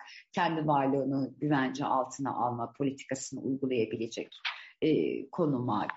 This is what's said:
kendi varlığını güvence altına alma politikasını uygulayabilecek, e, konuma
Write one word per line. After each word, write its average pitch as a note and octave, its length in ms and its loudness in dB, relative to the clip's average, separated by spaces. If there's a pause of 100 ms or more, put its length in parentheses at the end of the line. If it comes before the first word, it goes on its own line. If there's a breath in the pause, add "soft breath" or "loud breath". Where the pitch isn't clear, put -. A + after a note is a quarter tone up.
(320 loud breath)
kendi E3 360 2
varlığını C3+ 680 2
güvence C3+ 480 0
altına B2+ 500 0
alma A#2+ 420 -2
politikasını C3+ 640 -4
uygulayabilecek, A#2 920 -2 (460 loud breath)
e, F2 480 2
konuma B2 680 0